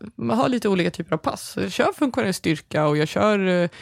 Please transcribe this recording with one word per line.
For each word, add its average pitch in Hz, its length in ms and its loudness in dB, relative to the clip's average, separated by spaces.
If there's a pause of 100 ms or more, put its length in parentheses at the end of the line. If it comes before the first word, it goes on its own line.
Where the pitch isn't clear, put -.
(160)
Man 226 220 -2
har 269 120 2
lite 233 200 0
olika 175 220 2
typer - 220 -6
av 160 40 0
pass. - 340 -6
Så 196 100 -4
jag 190 100 -4
kör 320 220 2
funktionell 233 400 0
styrka 156 540 0
och 147 100 2
jag 151 100 2
kör, 208 320 2 (240)
eh, 170 60 -2 (120)